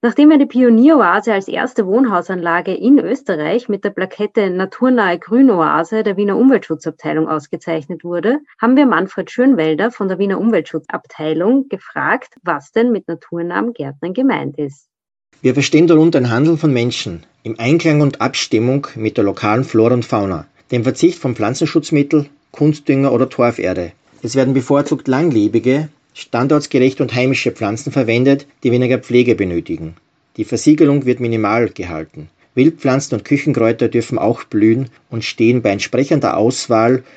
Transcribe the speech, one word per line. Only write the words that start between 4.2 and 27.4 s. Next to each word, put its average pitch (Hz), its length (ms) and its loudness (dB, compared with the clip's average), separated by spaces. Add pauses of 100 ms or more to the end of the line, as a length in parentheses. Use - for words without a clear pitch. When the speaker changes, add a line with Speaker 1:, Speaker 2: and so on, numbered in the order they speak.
Speaker 1:
Naturnahe 190 680 0
Grünoase 185 880 2
der 202 120 -2
Wiener 202 200 0
Umweltschutzabteilung 160 920 0
ausgezeichnet 160 760 -8
wurde, 175 340 -2 (220)
haben 247 160 4
wir 285 100 4
Manfred 185 420 -2
Schönwelder 196 600 2
von 208 160 -6
der 185 140 -4
Wiener 196 180 -2
Umweltschutzabteilung 170 1300 -2
gefragt, 185 680 -6 (100)
was 151 260 -6
denn 233 220 0
mit 202 160 -4
naturnahem 175 640 -6
Gärtnern 143 420 -10
gemeint 151 420 -2
ist. 143 300 -10 (560)
Speaker 2:
Wir 127 120 2
verstehen 156 340 2
darunter 160 320 4
ein 123 100 -2
Handeln 151 280 2
von 151 140 0
Menschen 117 540 -4 (160)
im 113 160 -10
Einklang 151 420 2
und 139 200 0
Abstimmung 127 760 -2
mit 110 220 -4
der 113 80 2
lokalen 107 400 -2
Flora 120 300 2
und 120 100 -2
Fauna, 98 420 -4 (240)
dem 117 140 -2
Verzicht 131 340 0
von 123 160 -4
Pflanzenschutzmittel, 143 920 0 (260)
Kunstdünger 143 600 0
oder 127 160 2
Torferde. 92 640 -2 (320)
Es 117 140 -6
werden 135 180 2
bevorzugt 139 540 -2
langlebige, 127 800 0 (300)
standortsgerechte 135 840 0
und 117 120 -4
heimische 127 380 0